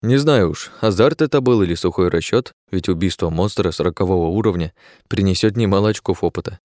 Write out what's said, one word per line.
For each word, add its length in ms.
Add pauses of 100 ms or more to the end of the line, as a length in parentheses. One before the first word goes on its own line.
Не 160
знаю 340
уж, 200 (100)
азарт 400
это 180
был 220
или 140
сухой 340
расчёт, 420 (180)
ведь 200
убийство 400
монстра 420
сорокового 560
уровня 460 (340)
принесёт 480
немало 340
очков 320
опыта. 440